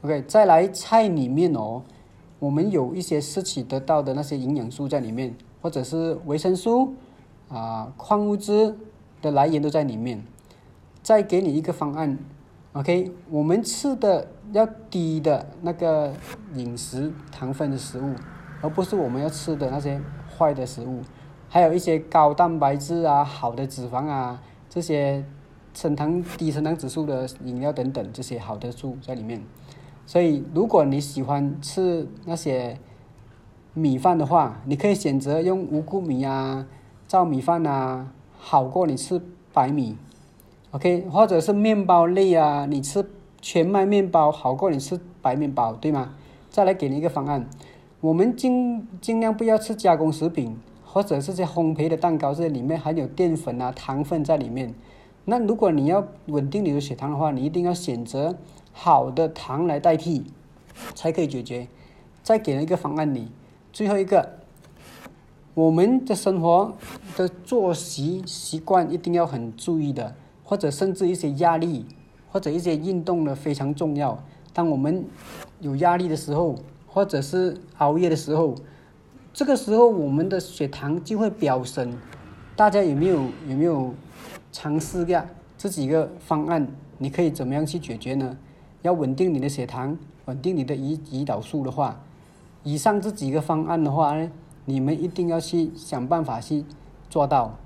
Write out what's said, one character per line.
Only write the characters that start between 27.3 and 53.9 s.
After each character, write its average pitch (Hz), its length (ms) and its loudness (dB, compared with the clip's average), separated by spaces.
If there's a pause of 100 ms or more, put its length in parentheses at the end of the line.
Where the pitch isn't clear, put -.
饮 123 160 -8
料 143 140 0
等 131 180 -4
等， 113 220 -6
这 - 80 -12
些 123 160 -8
好 110 200 -10
的 120 140 -10
素 131 300 -10
在 131 140 -10
里 113 80 -10
面。 110 180 -10 (680)
所 175 140 4
以 147 320 2
如 190 140 2
果 175 180 6
你 139 160 2
喜 143 220 -6
欢 143 400 -2
吃 175 440 -2 (180)
那 170 100 -4
些 127 420 -4 (960)
米 147 240 2
饭 175 180 4
的 156 80 2
话， 139 420 2
你 139 100 0
可 170 120 0
以 202 60 4
选 147 260 0
择 143 220 0
用 185 220 0
五 151 180 -2
谷 190 180 -4
米 139 240 -2
啊、 135 440 -4 (400)
糙 180 180 4
米 139 160 0
饭 165 240 2
啊， 131 480 -2 (240)
好 139 280 2
过 175 200 2
你 139 100 0
吃 180 240 -2 (320)
白 135 180 4
米。 123 280 -2 (720)
OK， 180 420 0
或 202 140 8
者 180 160 4
是 208 100 0
面 208 360 2
包 175 180 8
类 185 300 4
啊， 147 320 4
你 143 140 0
吃 196 220 -2 (380)
全 165 240 2
麦 196 180 2
面 202 260 4
包 156 220 6
好 131 220 -2
过 185 160 0
你 147 100 0
吃 175 200 -6 (240)
白 127 120 2
面 147 160 -2
包， 117 220 0
对 151 180 -2
吗？ 135 220 -2 (380)
再 202 120 4
来 190 80 6
给 185 160 0
你 135 120 -2
一 - 20 -2
个 170 80 2
方 143 160 -2
案， 139 240 -2 (500)
我 160 140 2
们 220 240 4
尽-， 247 500 0 (140)
尽 226 180 0
量 220 160 2
不 226 80 -2
要 220 140 4
吃 214 180 -4
加 180 200 4
工 156 180 2
食 156 160 -2
品， 117 260 -4 (280)
或 - 180 0
者 175 180 0
是 143 140 -6
些 180 100 -2
烘 160 320 0
焙 151 120 0
的 160 100 0
蛋 165 180 2
糕， 147 160 0
这 156 120 -2
些 165 60 0
里 135 120 -4
面 151 180 -2
含 156 160 -2
有 139 120 -2
淀 170 280 0
粉 123 240 -6
啊、 127 120 -4
糖 135 320 -4